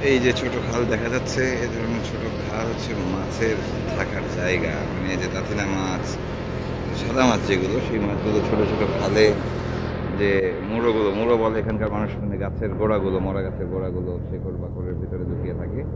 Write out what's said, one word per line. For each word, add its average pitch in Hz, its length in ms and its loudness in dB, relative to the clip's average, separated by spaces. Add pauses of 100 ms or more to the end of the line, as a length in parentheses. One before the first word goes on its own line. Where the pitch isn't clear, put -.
এই 135 160 6
যে 123 140 4
ছোট 120 380 -2
খাল 120 140 2
দেখা 117 240 0
যাচ্ছে, 123 320 -2
এ 123 340 0
ধরনের 117 300 -2
ছোট - 460 -4
খাল 110 160 -2
হচ্ছে 113 260 -4
মাছের 98 640 0 (420)
থাকার 95 240 -2 (140)
জায়গা। 87 340 0
মানে 82 420 -2
এই 90 60 -2
যে 90 160 -2
দাতিনা 98 300 -2
মাছ, 95 540 -2 (800)
সাদা 127 260 4
মাছ 113 220 6
যেগুলো, 95 320 2 (100)
সেই 113 100 0
মাছগুলো 104 400 2
ছোট 104 200 2
ছোট 104 420 2
খালে 104 320 6 (840)
যে 98 340 4 (160)
মুড়োগুলো, 110 420 2
মুড়ো 113 260 4
বলে 110 220 2
এখানকার 107 320 0
মানুষ, 104 200 0 (100)
মানে 101 160 -2
গাছের 98 320 -2
গোড়াগুলো, 95 500 2
মরা 95 220 0
গাছের 92 240 -4
গোড়াগুলো, 90 540 -2 (120)
শেকড় 92 220 -4
বাকড়ের 87 400 -6
ভিতরে 90 260 -4
লুকিয়ে 85 340 -2
থাকে। 85 300 -4 (120)